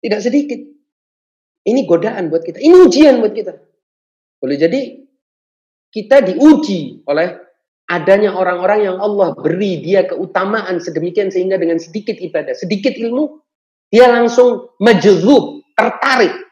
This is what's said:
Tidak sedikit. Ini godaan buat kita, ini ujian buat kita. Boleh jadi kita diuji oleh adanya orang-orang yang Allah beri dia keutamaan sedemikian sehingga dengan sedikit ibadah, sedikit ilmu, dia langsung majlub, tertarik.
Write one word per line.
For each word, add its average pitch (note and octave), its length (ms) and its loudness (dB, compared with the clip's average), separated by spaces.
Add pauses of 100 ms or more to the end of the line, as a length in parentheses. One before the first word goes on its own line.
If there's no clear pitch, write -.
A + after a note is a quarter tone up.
Tidak G#3 240 -4
sedikit. B3 320 -2 (1040)
Ini A#3 240 -2
godaan E3+ 480 -2
buat E3 80 -2
kita, - 160 -14
ini D#4+ 160 4 (160)
ujian C4 320 4
buat G#3 160 -2
kita. F#3+ 160 -10 (880)
Boleh C3+ 160 -4
jadi F3 480 -2 (880)
kita A#3+ 320 2
diuji F#3 800 -2
oleh D#3 320 -4 (480)
adanya F#3+ 480 0
orang-orang F#3 560 -2
yang F#3 80 -6
Allah G3+ 400 -2
beri F3+ 480 -4
dia F#3 240 0
keutamaan F#3 720 -6
sedemikian F3 480 -6
sehingga F#3 320 -4
dengan E3 160 -2
sedikit G#3 400 -10
ibadah, D3+ 400 -8
sedikit G3+ 400 -4
ilmu, B3 400 -6 (560)
dia B3 160 8
langsung A#3 720 2
majlub, G3+ 800 2 (160)
tertarik. A#3 560 0 (180)